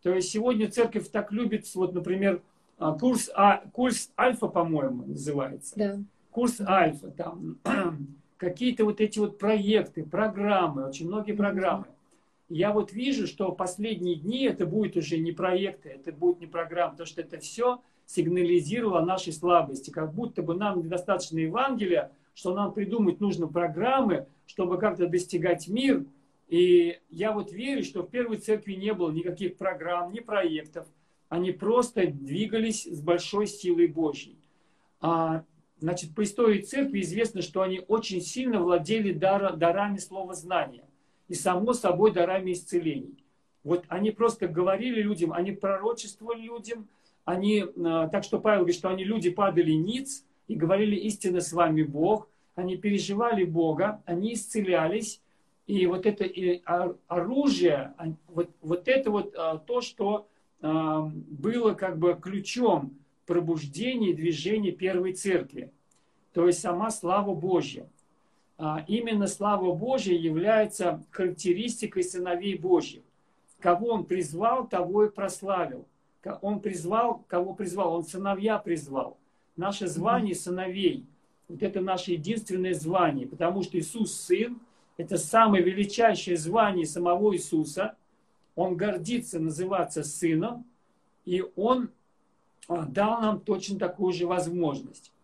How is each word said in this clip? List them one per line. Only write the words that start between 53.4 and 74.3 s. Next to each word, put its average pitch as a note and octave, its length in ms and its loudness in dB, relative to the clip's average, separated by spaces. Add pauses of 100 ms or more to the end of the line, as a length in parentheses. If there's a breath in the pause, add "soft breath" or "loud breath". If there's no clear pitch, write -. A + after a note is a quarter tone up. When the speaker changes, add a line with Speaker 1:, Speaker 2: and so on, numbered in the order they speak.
Speaker 1:
Бога, E3 600 0
они F#3+ 280 -2
исцелялись. F#3+ 840 -2 (460)
И F#3 200 2
вот F3+ 200 0
это, G#3 180 0
и F3+ 420 -2
о-, F3 300 0 (120)
оружие, F3 880 2
а, E3 80 -8 (220)
вот, E3+ 220 -4 (120)
вот F3 260 -2
это C4+ 220 4
вот, G3+ 260 -2
а, D#3+ 220 -2
то, A#3+ 240 -2
что, G#3 460 -2 (340 soft breath)
а, D#3 400 0
было F#3+ 720 -2
как F3+ 240 -4
бы F3 180 4
ключом F#3+ 840 0 (280)
пробуждения E3+ 840 0
и D#3+ 40 4
движения F3 580 0
первой F#3 400 -2
церкви. F3 580 -2 (640)
То F3 120 4
есть F3 140 4
сама F3+ 300 -2
слава G3 440 0
Божья. E3+ 540 -2 (720)
А, D#3 300 -4
именно A3 400 0
слава G3 460 0
Божья G#3 420 0
является F3 920 2
характеристикой F#3 920 -2
сыновей F3+ 540 -4
Божьих. F3+ 440 2 (580)
Кого A3+ 300 2
он G3 160 0
призвал, F#3 640 0